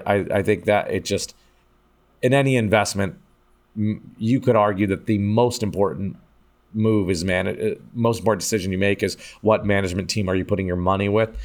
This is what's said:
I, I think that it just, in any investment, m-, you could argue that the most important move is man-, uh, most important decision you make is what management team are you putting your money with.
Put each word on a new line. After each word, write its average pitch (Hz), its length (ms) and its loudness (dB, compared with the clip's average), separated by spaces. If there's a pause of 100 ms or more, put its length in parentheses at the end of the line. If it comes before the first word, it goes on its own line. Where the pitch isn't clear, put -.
I, 101 260 0
I 98 120 0
think 95 240 0
that 104 240 2
it 92 160 -4
just, - 280 -4 (840)
in 127 140 2
any 135 220 2
investment, 101 580 0 (640)
m-, 107 420 -4
you 120 220 0
could 123 160 4
argue 104 320 2
that 95 180 -4
the 107 120 2
most 110 440 0
important 95 540 -2 (580)
move 107 360 2
is 85 140 -2
man-, 92 240 0
uh, 101 260 -4 (200)
most 117 240 0
important 95 220 0
decision 95 320 -2
you 92 60 -2
make 101 260 0
is 95 120 -2 (240)
what 107 240 2
management 98 460 0
team 101 180 -2
are 92 60 0
you 92 100 0
putting 95 220 -2
your 90 100 -2
money 95 320 0
with. 110 360 0